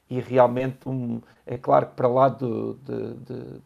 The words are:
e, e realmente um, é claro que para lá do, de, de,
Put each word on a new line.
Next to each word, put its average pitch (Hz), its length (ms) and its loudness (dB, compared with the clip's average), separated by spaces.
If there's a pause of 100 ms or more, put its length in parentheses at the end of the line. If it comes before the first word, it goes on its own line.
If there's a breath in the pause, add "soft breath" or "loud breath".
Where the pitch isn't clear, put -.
e, 127 60 -6
e 127 60 -2
realmente 123 680 2
um, 120 340 -6 (240 soft breath)
é 123 120 -8
claro 139 300 2
que - 80 -18
para 127 120 0
lá 131 220 4
do, 113 460 -4
de, 117 400 -8
de, 127 500 -14